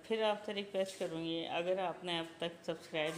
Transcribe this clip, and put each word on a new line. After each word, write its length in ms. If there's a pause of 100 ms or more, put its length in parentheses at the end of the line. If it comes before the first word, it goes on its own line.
फिर 180
आपसे 280
रिक्वेस्ट 460
करूँगी, 480
अगर 340
आपने 380
अब 100 (120)
तक 120 (140)
सब्सक्राइब 520